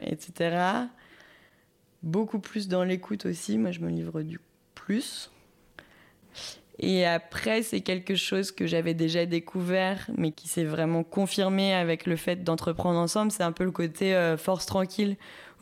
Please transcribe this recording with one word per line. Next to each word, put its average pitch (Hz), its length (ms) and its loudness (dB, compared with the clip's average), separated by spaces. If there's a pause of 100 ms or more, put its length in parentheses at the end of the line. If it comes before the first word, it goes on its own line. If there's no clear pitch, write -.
et - 160 -4
cetera. 180 680 0 (1120)
Beaucoup 202 380 -2
plus 202 260 -6
dans 185 160 2
l'écoute 185 440 -2
aussi. 180 320 -2
Moi, 214 120 2
je 175 80 -6
me 165 120 -4
livre 165 320 -4
du 165 180 -8 (340)
plus. - 560 -4 (1500)
Et 185 280 4
après, 220 560 0
c'est 214 180 -2
quelque 185 360 -2
chose 190 360 0
que - 140 0
j'avais 165 260 2
déjà 165 320 2
découvert, 180 920 0
mais 160 160 2
qui - 160 -10
s'est 170 180 0
vraiment 165 400 2
confirmé 196 680 2
avec 170 320 2
le 170 120 2
fait 180 280 -2
d'entreprendre 170 540 2
ensemble. 208 340 2
C'est - 100 0
un 170 100 2
peu 185 120 0
le 185 60 2
côté, 180 440 0
euh, 170 220 4
force 180 300 0
tranquille, 196 500 2 (460)